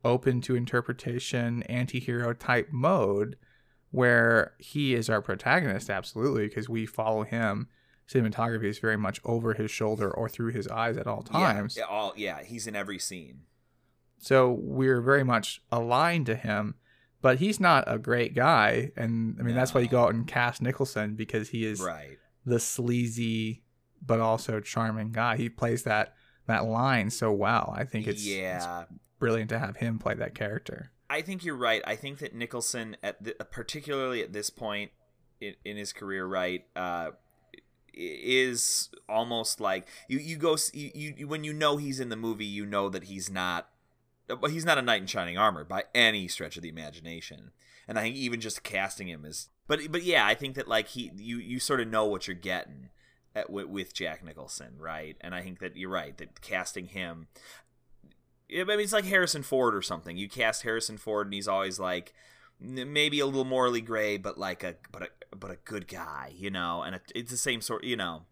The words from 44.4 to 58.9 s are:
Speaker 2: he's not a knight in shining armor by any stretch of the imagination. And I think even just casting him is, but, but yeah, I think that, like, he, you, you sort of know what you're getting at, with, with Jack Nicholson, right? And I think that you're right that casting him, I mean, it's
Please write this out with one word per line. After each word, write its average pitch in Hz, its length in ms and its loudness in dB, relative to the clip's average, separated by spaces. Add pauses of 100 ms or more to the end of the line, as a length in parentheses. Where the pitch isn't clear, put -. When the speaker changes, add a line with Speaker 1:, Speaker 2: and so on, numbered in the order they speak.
Speaker 2:
he's 160 140 -4
not 156 120 4
a 131 40 2
knight 113 200 2
in 92 60 -8
shining 87 300 -4
armor 95 280 2
by 92 180 -4 (100)
any 107 360 4
stretch 78 260 -8
of 85 80 -12
the 82 60 -10
imagination. 80 840 -14 (360)
And 110 120 -2
I 107 40 -2
think 120 120 -2
even 120 240 -2
just 110 240 -8
casting 98 460 -4
him 76 160 -14
is, - 240 -12 (180)
but, 151 240 -2
but 170 120 -4
yeah, 156 220 4
I 107 80 4
think 135 220 -4
that, 135 140 -6
like, 110 180 2
he, 123 280 -10
you, 113 220 -10
you 120 220 -8
sort 131 220 0
of 113 80 -4
know 110 160 4
what 101 220 -2
you're 92 80 -6
getting 85 540 -8 (460)
at, - 140 -4
with, 98 180 -6
with 95 260 -8
Jack 82 300 -6
Nicholson, 67 560 -14
right? 78 400 -8
And 90 160 -10
I 90 60 -8
think 90 180 -12
that 92 160 -8
you're 92 140 -8
right 78 280 -4
that - 220 -16
casting 92 460 -6
him, 85 420 -10 (1300)
I 180 120 -2
mean, 208 160 0
it's 202 100 -2